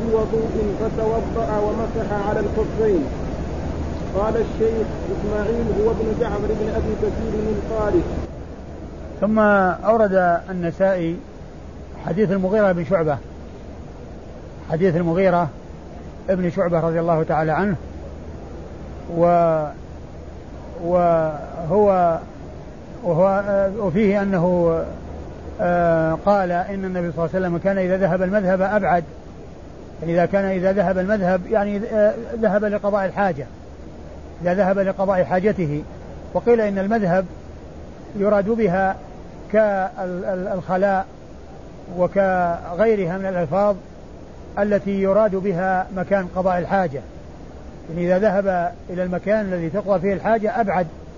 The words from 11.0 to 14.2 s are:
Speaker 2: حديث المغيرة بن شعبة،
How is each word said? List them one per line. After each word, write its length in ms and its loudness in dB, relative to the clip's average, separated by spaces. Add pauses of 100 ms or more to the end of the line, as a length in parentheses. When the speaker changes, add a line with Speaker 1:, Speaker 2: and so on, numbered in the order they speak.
Speaker 2:
حديث 260 2
المغيرة 400 4
بن 140 0
شعبة، 320 2 (1500)